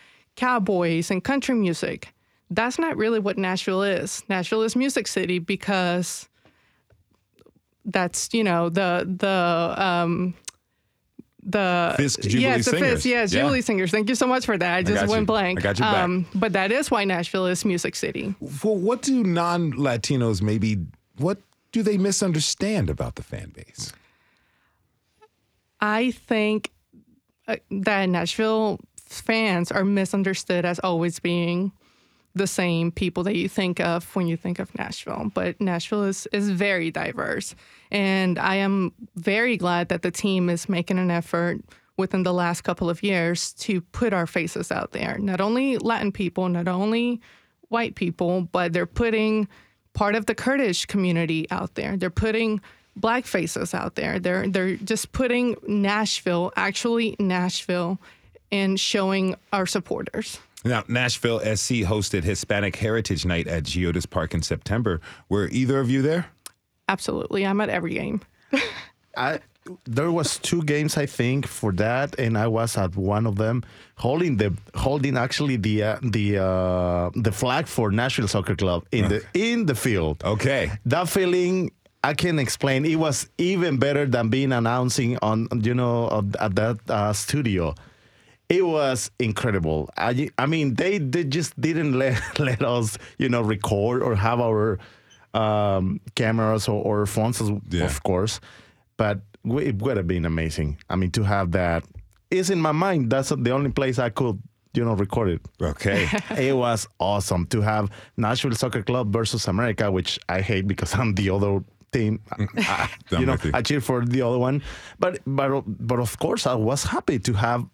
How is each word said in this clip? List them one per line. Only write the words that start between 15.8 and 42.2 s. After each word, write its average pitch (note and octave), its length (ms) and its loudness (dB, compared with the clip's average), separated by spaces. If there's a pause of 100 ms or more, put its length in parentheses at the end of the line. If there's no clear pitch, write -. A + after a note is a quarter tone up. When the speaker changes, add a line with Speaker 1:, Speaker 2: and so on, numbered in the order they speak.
Speaker 2:
you - 40 2
back. G#3+ 200 4
Speaker 1:
Um, F3+ 280 0
but G#3 200 0
that G3 180 2
is C#4 220 0
why G#3 120 2
Nashville F#3 420 0
is F3+ 180 0
Music F3+ 320 -2
City. - 400 -6 (260)
Speaker 2:
Well, G#3+ 140 2
what A3+ 260 0
do B3+ 220 2
non-Latinos C#3+ 1160 2
maybe, G#2+ 360 2 (400)
what F3+ 200 0 (340)
do A3+ 100 2
they G#3 160 2
misunderstand F#3+ 880 0
about - 280 -4
the - 60 -12
fan - 280 -12
base? - 420 -16 (1900)
Speaker 1:
I A3 320 0
think, G#3+ 600 -2 (760)
uh, A3+ 80 -4 (140)
that G3 380 0
Nashville G#3+ 720 0 (160)
fans G#3+ 720 0
are G3 140 0
misunderstood F#3+ 800 0
as F3 160 -2
always E3+ 400 -2
being F3 520 0 (600)
the F#3+ 120 0
same E3+ 460 0
people F3+ 300 -2
that G3+ 140 -2
you F#3 120 -2
think F#3 320 -2
of E3+ 340 -2
when F3+ 120 0
you E3 100 0
think F3+ 220 -6
of F#3 180 -8
Nashville. - 560 -8
But F3+ 280 -2
Nashville G3 440 -2
is, G3 280 -4
is G3+ 180 0
very F#3 400 0
diverse. - 640 -4 (360)
And F#3+ 480 2
I F#3+ 180 0
am G3 360 0 (220)
very G#3+ 420 0
glad F3 320 0
that F3 140 -2
the F#3 80 -2
team F#3 400 0
is E3+ 180 -2
making F#3 300 0
an F3+ 120 2
effort E3+ 500 -2 (360)
within F#3+ 280 0